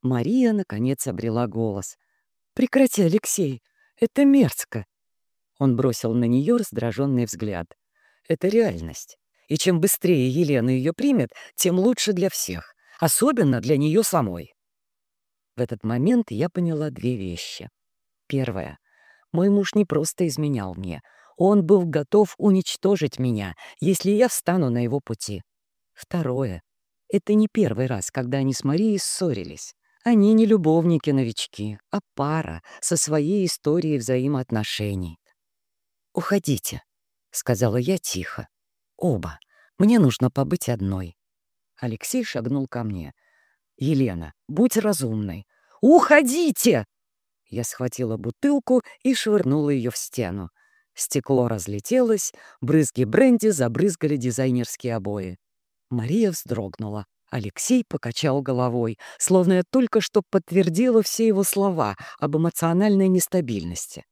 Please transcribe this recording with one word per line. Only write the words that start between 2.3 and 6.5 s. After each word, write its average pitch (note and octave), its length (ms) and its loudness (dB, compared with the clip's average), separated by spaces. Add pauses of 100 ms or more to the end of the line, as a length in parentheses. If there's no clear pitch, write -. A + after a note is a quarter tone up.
«Прекрати, C4 500 2
Алексей, E3 580 0 (360)
это C4+ 280 2
мерзко». B3 600 2 (760)
Он C3+ 160 2
бросил A#2 380 0
на A#2+ 120 2
неё C#3 320 2